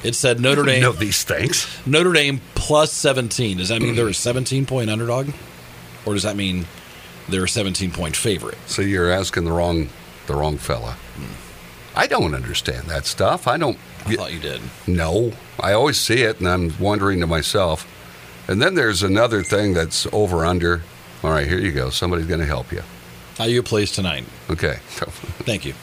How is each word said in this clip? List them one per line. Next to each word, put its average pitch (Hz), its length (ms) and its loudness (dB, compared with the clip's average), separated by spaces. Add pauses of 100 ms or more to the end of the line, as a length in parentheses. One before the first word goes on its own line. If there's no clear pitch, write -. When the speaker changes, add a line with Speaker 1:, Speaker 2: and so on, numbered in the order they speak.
Speaker 1:
It 117 120 0
said 120 240 4
Notre 139 220 4
Speaker 2:
You 143 60 4
Speaker 1:
Dame 127 140 6
Speaker 2:
know 127 100 6
these 98 320 0
things. - 440 0 (180)
Speaker 1:
Notre 165 280 4
Dame 143 280 4 (140)
plus 151 360 4
seventeen. 123 680 2
Does 92 120 -2
that 113 120 2
mean 117 140 2
they're 117 120 4
a 101 60 0
Speaker 2:
<clears throat> - 0 -
Speaker 1:
seventeen-point 127 760 0
underdog? 120 400 0 (760)
Or 107 80 0
does 98 100 0
that 101 120 -2
mean 92 300 0 (640)
they're 92 160 0
a 90 40 -2
seventeen-point 90 680 -2
favorite? 85 420 -2 (100)
Speaker 2:
So - 140 -2
you're 95 300 2
asking 92 340 0
the 82 60 0
wrong, 85 380 2 (380)
the 73 80 -2
wrong 76 220 0
fella. 58 360 -4 (220)
Speaker 1:
Hmm. - 840 -12
Speaker 2:
I - 80 4
don't 92 280 2
understand 62 520 -4
that 76 180 -4
stuff. 127 420 0
I 127 100 2
don't 147 200 0 (280)
Speaker 1:
I - 60 -4
Speaker 2:
get 110 80 0
Speaker 1:
thought 80 140 -6
you 85 60 -8
did. 69 220 -6 (240)
Speaker 2:
No. 90 460 2 (280)
I 95 140 2
always 120 260 4
see 120 220 2
it, 107 180 2
and 90 80 2
I'm 87 320 2
wondering 98 420 2
to 85 60 2
myself. 80 600 2 (600)
And 98 140 2
then 185 140 4
there's 110 260 4
another 104 420 4
thing 101 300 2
that's 82 400 0
over 90 320 2
under. 85 380 2 (400)
All 80 80 2
right, 73 160 2
here 87 100 2
you 95 140 0
go. 65 180 0
Somebody's 87 380 0
gonna 82 180 0
help 73 260 -2
you. 87 120 -6 (560)
Speaker 1:
IU 120 240 2
plays 104 280 2
tonight. 78 340 -2 (260)
Speaker 2:
Okay. 80 300 0
<laughs> - 60 -20
Speaker 1:
Thank - 760 -6
you. 69 180 -6